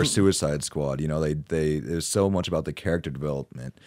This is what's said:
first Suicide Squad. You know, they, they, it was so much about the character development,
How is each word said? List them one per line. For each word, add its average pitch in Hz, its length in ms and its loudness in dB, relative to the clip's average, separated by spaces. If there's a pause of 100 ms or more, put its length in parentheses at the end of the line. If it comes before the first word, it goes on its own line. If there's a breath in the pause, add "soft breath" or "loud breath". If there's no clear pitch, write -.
first 87 140 4
Suicide 78 500 4
Squad. 69 360 -2
You 78 80 0
know, 76 120 0
they, 76 140 2
they, 78 400 0
it 73 160 -4
was 82 160 -2
so 98 240 2
much 92 180 0
about 80 160 0
the 78 80 -6
character 82 380 -2
development, 67 640 -6 (120)